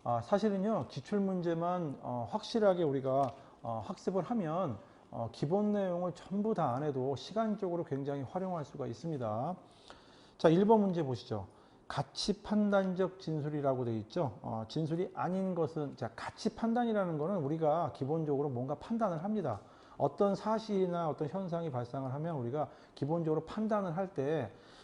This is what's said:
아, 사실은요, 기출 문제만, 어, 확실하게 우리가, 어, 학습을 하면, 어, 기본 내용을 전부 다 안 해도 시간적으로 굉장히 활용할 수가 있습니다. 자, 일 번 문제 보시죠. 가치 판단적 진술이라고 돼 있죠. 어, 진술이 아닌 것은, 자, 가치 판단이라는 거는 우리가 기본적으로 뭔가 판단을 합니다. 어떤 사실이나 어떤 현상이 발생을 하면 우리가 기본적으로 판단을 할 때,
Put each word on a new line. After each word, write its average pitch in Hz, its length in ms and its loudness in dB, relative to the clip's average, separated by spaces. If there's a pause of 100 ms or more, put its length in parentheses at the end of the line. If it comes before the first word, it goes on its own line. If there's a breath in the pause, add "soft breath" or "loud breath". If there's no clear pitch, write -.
아, 120 180 2
사실은요, 196 640 0
기출 - 320 -4
문제만, 175 840 0
어, 123 280 -4
확실하게 202 540 2
우리가, 135 500 2 (300 loud breath)
어, 113 200 -4
학습을 190 380 -2
하면, 165 560 0 (340 loud breath)
어, 117 180 -4
기본 202 420 2
내용을 180 400 0
전부 208 400 -2
다 147 220 2
안 139 80 0
해도 135 320 0
시간적으로 196 680 -2
굉장히 139 380 -2
활용할 180 420 -4
수가 135 240 -6
있습니다. 127 680 -2 (800 loud breath)
자, - 120 6
일 180 180 6
번 220 140 8
문제 180 220 2
보시죠. 113 440 -4 (420 loud breath)
가치 - 540 -4
판단적 196 800 2
진술이라고 143 640 0
돼 117 140 0
있죠. 117 340 -2 (100)
어, 113 260 -4
진술이 160 460 -2
아닌 185 400 -2
것은, 151 420 -2
자, 113 200 -6
가치 - 400 -4
판단이라는 226 640 2
거는 175 180 0
우리가 156 580 2
기본적으로 147 540 0
뭔가 131 260 -2
판단을 196 480 -2
합니다. 185 380 -2 (360 loud breath)
어떤 196 380 4
사실이나 190 760 0
어떤 143 200 -2
현상이 170 420 -2
발생을 131 420 -4
하면 151 240 -4
우리가 135 320 -2 (280 loud breath)
기본적으로 156 480 0
판단을 208 520 0
할 190 160 -2
때, 139 380 0 (340 loud breath)